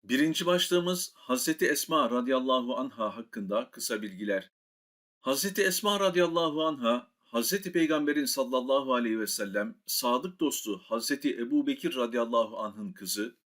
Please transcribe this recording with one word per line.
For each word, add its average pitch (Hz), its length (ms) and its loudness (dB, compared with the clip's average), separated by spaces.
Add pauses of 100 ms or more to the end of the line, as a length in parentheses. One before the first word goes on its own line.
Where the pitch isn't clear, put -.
Birinci 151 420 2
başlığımız 180 680 2
Hazreti 156 520 0
Esma 147 420 0
radıyallahu 127 680 0
anha 113 400 -4
hakkında 113 540 -4
kısa 110 300 -4
bilgiler. 98 500 -4 (680)
Hazreti 185 420 -2
Esma 196 380 2
radıyallahu 170 640 2
anha, 123 560 0
Hazreti 180 520 -2
Peygamberin 151 540 2
sallallahu 131 680 0
aleyhi 113 260 2
ve 104 80 -2
sellem 104 480 -4 (100)
sadık 127 540 -2
dostu 151 460 -2
Hazreti 139 520 -2
Ebu 135 300 0
Bekir 135 280 -2
radıyallahu 117 600 0
anh'ın 104 340 -6
kızı 101 440 -6 (100)